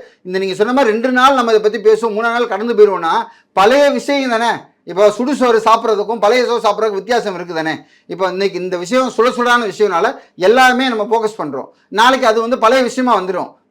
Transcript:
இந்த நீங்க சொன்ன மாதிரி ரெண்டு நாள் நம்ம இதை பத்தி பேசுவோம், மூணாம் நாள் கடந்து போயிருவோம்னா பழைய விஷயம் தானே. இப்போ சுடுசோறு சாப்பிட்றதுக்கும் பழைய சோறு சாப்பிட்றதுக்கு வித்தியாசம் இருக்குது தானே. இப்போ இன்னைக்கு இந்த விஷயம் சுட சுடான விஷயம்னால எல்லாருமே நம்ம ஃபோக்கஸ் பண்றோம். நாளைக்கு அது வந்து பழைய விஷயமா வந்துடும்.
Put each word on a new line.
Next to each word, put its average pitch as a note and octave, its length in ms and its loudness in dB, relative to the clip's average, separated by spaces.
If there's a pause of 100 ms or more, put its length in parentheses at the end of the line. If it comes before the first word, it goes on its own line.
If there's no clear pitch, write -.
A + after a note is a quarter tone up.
(220)
இந்த F#3 180 -6
நீங்க F#3+ 160 -4
சொன்ன A3 180 -2
மாதிரி C4 180 2
ரெண்டு A#3 200 -2
நாள் B3+ 240 4
நம்ம A#3 180 0
இதை G#3+ 180 2
பத்தி G#3+ 180 0
பேசுவோம், A3 220 2
மூணாம் A#3 240 -2
நாள் A#3+ 120 -2
கடந்து A3 260 -4
போயிருவோம்னா F#3+ 380 4 (420)
பழைய C4 360 4
விஷயம் C4+ 400 -2
தானே. A#3 200 0 (340)
இப்போ F#3+ 260 2
சுடுசோறு A#3+ 480 0
சாப்பிட்றதுக்கும் A3 600 0
பழைய A#3 260 2
சோறு A3+ 240 -2
சாப்பிட்றதுக்கு G3+ 320 -2
வித்தியாசம் F#3+ 380 -4
இருக்குது F3 140 -10
தானே. D#3+ 320 -6 (200)
இப்போ F3 220 -6
இன்னைக்கு F3+ 320 -4
இந்த F#3 180 -6
விஷயம் A3 400 -2
சுட A#3 120 2
சுடான A#3+ 420 -2
விஷயம்னால G#3 480 -2 (160)
எல்லாருமே B3 540 4
நம்ம G#3+ 140 -4
ஃபோக்கஸ் G#3+ 380 -2
பண்றோம். C3+ 240 -8 (240)
நாளைக்கு B3+ 380 2
அது A3 140 2
வந்து A#3+ 160 -2
பழைய B3 260 4
விஷயமா A#3+ 360 0
வந்துடும். F#3 340 -6 (180)